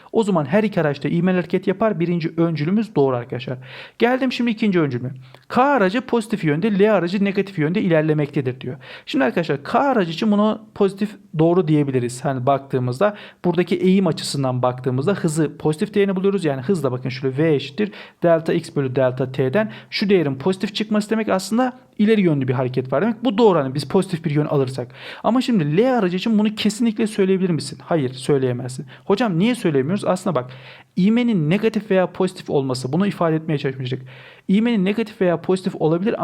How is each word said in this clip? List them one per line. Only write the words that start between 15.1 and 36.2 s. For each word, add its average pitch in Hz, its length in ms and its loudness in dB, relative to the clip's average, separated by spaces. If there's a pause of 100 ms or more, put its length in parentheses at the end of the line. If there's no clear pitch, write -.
hızı 160 420 -2
pozitif 156 380 -2
değerini 196 220 2
buluyoruz. 190 280 0
Yani 135 180 -2
hızla 139 300 0
bakın 127 160 -6
şöyle 131 300 -4
V 156 160 4
eşittir - 380 -4 (300)
delta 165 300 4
X 165 240 -4
bölü 135 200 0
delta 127 360 0
T'den 143 400 0 (180)
şu 202 200 -2
değerin 156 240 2
pozitif 190 400 -4
çıkması 214 360 -2
demek 220 180 -2
aslında 220 440 0 (260)
ileri 214 220 4
yönlü 147 280 2
bir 135 40 0
hareket 127 400 -2
var 139 100 2
demek. 233 220 -2
Bu 226 140 0
doğru 208 200 6
hani 135 160 -2
biz 147 140 -4
pozitif 185 360 0
bir 151 60 0
yön 147 160 2
alırsak. 131 420 -2 (360)
Ama 233 160 4
şimdi 165 360 2
L 247 220 4
aracı 180 180 0
için 214 220 2
bunu 214 160 2
kesinlikle 220 520 0
söyleyebilir 190 440 0
misin? 135 320 -4
Hayır 139 300 0
söyleyemezsin. 131 720 -2 (180)
Hocam 202 340 0
niye 233 160 2
söylemiyoruz? 147 500 0
Aslında 180 300 0
bak 127 160 -4 (480)
ivmenin 214 520 2
negatif 214 400 0
veya 185 220 2
pozitif - 380 -4
olması 131 420 -2
bunu 185 140 2
ifade 165 300 0
etmeye 160 220 -2
çalışmıştık. 131 440 -6 (460)
İvmenin 220 360 2
negatif 214 360 -2
veya 175 200 2
pozitif 185 360 -2
olabilir 170 480 0